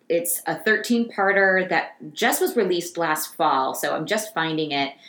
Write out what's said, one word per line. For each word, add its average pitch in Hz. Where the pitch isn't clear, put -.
it's 170
a 165
thirteen-parter 196
that -
just 277
was 359
released 180
last 156
fall, 135
so 143
I'm 151
just 208
finding 160
it. 139